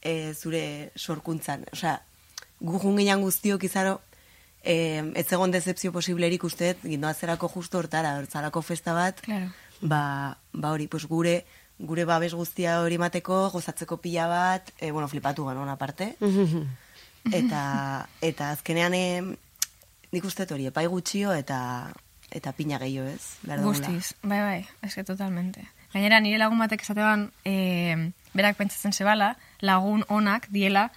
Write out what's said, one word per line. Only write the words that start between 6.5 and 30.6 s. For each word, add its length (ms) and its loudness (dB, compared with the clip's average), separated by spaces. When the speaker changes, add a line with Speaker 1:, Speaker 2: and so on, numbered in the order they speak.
Speaker 1:
dut, 160 -12
gindoazerako 600 -2
justo 300 -6
hortara, 380 0
hortzarako 440 -4
festa 320 -4
bat, 280 0
Speaker 2:
Claro. 300 -4
Speaker 1:
ba, 560 0
ba 180 -2
hori, 160 -2
pues 200 -6
gure, 380 2
gure 280 -2
babes 280 2
guztia 480 0
hori 140 2
emateko, 560 0
gozatzeko 460 -6
pila 300 -2
bat, 520 2
eh, 120 -4
bueno, 160 -2
flipatu 400 -2
genuen 220 -4
aparte, 500 -6
Speaker 3:
Mhm. 440 4
Speaker 1:
eta, 760 0
eta 300 0
azkenean, 420 0
em, 420 0
nik 120 -2
uste 220 -4
dut 80 -8
hori, 140 -4
epai 200 0
gutxio 460 0
eta, 580 -4
eta 220 -8
pina 260 -4
gehiago, 300 -4
ez? 340 -12
Behar 180 -6
dugula. 260 0
Speaker 2:
Guztiz, 340 -4
bai, 180 0
bai, 280 -2
eske 220 -8
totalmente. 640 -6
Gainera, 260 6
nire 180 4
lagun 220 4
batek 220 2
esateban, 500 2
eh, 640 2
berak 240 4
pentsatzen 360 -2
zebala, 440 4
lagun 480 4
onak 400 2
diela 480 4